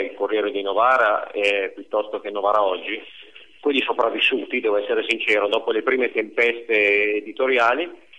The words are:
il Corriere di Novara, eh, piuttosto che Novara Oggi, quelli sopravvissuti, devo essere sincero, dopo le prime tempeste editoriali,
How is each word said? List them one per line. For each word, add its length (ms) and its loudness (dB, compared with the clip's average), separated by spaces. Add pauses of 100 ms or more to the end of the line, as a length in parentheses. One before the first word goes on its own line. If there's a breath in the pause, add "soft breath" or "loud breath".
(100)
il 60 -16
Corriere 340 0
di 120 -4
Novara, 680 2
eh, 420 0
piuttosto 460 -4
che 120 -10
Novara 300 2
Oggi, 400 -2 (600 loud breath)
quelli 220 2
sopravvissuti, 760 0
devo 200 2
essere 280 -2
sincero, 400 2
dopo 240 -2
le 120 0
prime 280 0
tempeste 1080 0
editoriali, 680 0 (300 loud breath)